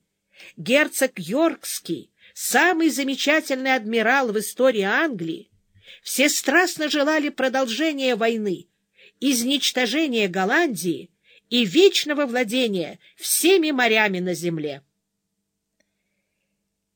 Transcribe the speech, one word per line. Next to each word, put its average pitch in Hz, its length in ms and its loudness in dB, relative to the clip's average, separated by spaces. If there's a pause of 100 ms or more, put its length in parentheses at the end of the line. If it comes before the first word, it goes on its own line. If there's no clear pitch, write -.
(560)
герцог 262 600 0
Йоркский, 196 960 -4 (240)
самый 320 560 2
замечательный 269 840 -2
адмирал 226 580 0
в 208 60 -2
истории 226 440 0
Англии, 202 680 -2 (520)
все 277 260 0
страстно 302 600 2
желали 294 420 0
продолжения 262 840 0
войны, 214 540 -2 (520)
изничтожения 254 1080 0
Голландии 190 840 -2 (400)
и 240 140 2
вечного 294 640 2
владения 233 720 -2 (180)
всеми 330 540 2
морями 220 500 2
на 180 140 -2
земле. 151 480 -6 (2250)